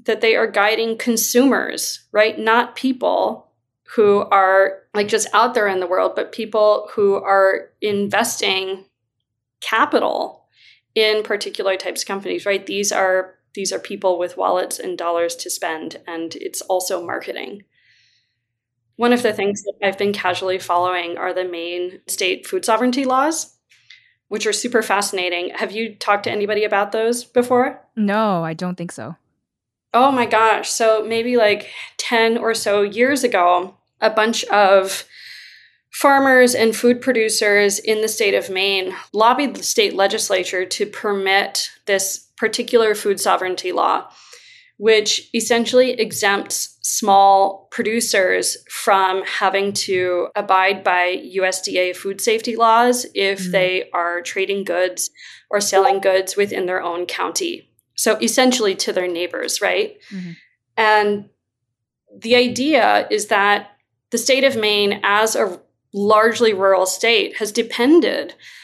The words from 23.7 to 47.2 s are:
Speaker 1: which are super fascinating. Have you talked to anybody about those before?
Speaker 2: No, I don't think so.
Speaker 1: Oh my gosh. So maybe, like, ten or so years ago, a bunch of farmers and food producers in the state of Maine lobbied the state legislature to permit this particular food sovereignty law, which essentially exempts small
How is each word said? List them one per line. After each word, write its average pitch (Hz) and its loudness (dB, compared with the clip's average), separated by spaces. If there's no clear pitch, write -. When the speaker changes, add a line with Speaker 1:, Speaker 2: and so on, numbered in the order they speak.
Speaker 1:
which 208 -6
are 208 -2
super 240 -2
fascinating. 185 -4
Have 202 -6
you 220 -6
talked 202 -2
to 226 -6
anybody 208 -2
about 208 -2
those 233 -2
before? 247 0
Speaker 2:
No, 208 0
I 160 -6
don't 180 -6
think 175 -12
so. 127 -14
Speaker 1:
Oh 262 4
my 247 0
gosh. 220 2
So 220 2
maybe, 226 0
like, 208 2
ten 226 2
or 226 -2
so 208 0
years 240 0
ago, 180 2
a 220 2
bunch 220 0
of 196 4
farmers 269 4
and 226 2
food 240 2
producers 214 2
in 214 -2
the 220 -2
state 214 0
of 196 -2
Maine 190 -2
lobbied 233 2
the 180 -14
state - 0
legislature 196 0
to 196 -6
permit 196 -2
this - -2
particular 220 0
food 202 -2
sovereignty 185 -2
law, - -2
which 214 0
essentially 240 2
exempts - -4
small 196 4